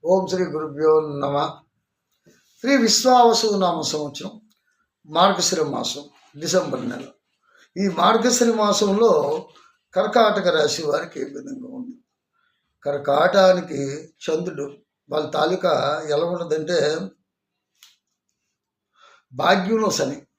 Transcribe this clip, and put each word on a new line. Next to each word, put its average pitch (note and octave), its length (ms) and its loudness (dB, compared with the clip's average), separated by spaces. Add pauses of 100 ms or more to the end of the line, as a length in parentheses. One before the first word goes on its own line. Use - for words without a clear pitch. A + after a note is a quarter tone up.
(120)
ఓం F#3+ 200 4
శ్రీ F#3 120 -2 (100)
గురుభ్యో D#3 380 0 (320)
నమః. C#3+ 260 -2 (1080)
శ్రీ C4+ 140 2 (100)
విశ్వావసు A#3 640 4 (160)
నామ E3+ 180 0 (100)
సంవత్సరం, D3+ 400 -8 (840)
మార్గశిర F3+ 440 2 (120)
మాసం, A#2+ 300 -8 (380)
డిసెంబర్ D#3+ 480 -2
నెల. - 160 -10 (760)
ఈ G3+ 40 0 (140)
మార్గశిర A3+ 500 4 (120)
మాసంలో G#3 500 2 (840)
కర్కాటక G#3 600 2
రాశి D#3 340 0
వారికి - 340 -4
ఏ - 120 -8
విధంగా C3+ 420 -14
ఉంది? B2 180 -14 (920)
కర్కాటానికి D#3 920 2 (460)
చంద్రుడు, D#3+ 400 -4 (480)
వాళ్ళ D3+ 240 -4
తాలూకా E3+ 360 0 (420)
ఎలా D#3+ 160 0
ఉంటుందంటే, D#3+ 480 -2 (2750)
భాగ్యంలో G3 560 2
శని. C#3 200 -4 (200)